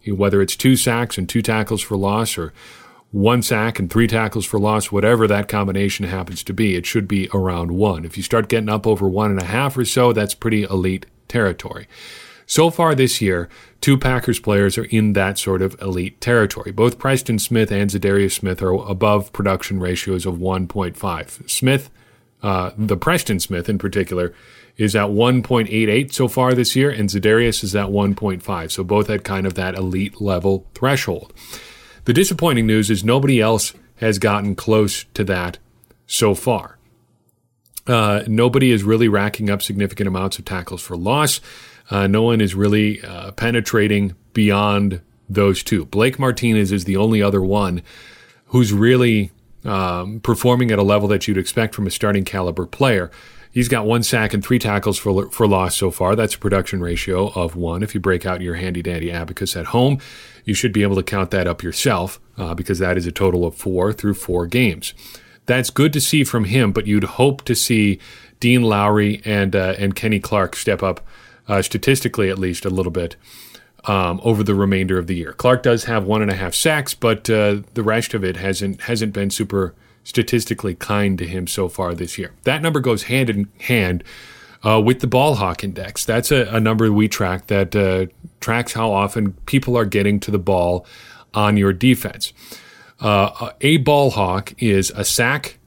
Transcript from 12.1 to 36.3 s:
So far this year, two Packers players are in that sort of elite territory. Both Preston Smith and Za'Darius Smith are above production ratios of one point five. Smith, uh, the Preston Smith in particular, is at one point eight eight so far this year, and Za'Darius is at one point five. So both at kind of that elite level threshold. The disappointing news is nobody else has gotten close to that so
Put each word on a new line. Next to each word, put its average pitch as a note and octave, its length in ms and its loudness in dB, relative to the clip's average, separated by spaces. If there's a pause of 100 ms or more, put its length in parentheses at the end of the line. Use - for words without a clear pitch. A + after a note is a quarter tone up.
So E3 240 4
far E3 240 2
this C3 260 2
year, F2+ 280 0 (320)
two C#3 160 4
Packers B2+ 420 0
players G2+ 400 2
are A2+ 60 -6
in G#2+ 300 2
that G2 240 0
sort F#2+ 240 -2
of F#2+ 180 -4
elite F#2 400 -6
territory. A2 500 0
Both A2 280 0
Preston B2+ 400 0
Smith A2 340 0
and G2+ 180 0
Za'Darius G2 420 0
Smith F#2+ 300 -4
are F#2 100 0
above G2+ 600 0
production G2 480 -2
ratios F#2 460 -4
of F2 120 -4
one F#2 300 -2
point F2+ 280 -6
five. E2+ 500 -8
Smith, C3+ 440 0 (520)
uh, F#2 340 0
the G#2+ 200 0
Preston A#2 440 0
Smith F2 280 -4
in G2+ 100 -2
particular, F2+ 540 -2 (440)
is G#2+ 180 0
at G#2 160 2
one A#2+ 320 4
point A2+ 280 0
eight A2 180 0
eight C3 240 0
so B2+ 160 0
far B2+ 260 2
this B2 220 0
year, C#3 140 4
and G#2+ 180 -2
Za'Darius G#2+ 560 2
is F#2+ 100 -6
at G2+ 160 -2
one G2+ 240 2
point F#2+ 280 -4
five. E2+ 280 -6
So F#2+ 140 -6
both G#2 260 0
at G#2 140 -4
kind F#2+ 220 -2
of F2+ 80 -2
that F#2 200 -4
elite F#2+ 460 -4
level F#2+ 540 0
threshold. B2+ 580 -2 (720)
The B2 80 2
disappointing D#3 560 2
news G#2+ 200 2
is G2+ 140 0
nobody C3 380 2
else A2 320 2 (240)
has G#2+ 240 0
gotten G2+ 340 0
close G#2+ 600 0
to G#2+ 100 -2
that F2+ 340 -4 (480)
so G#2 300 2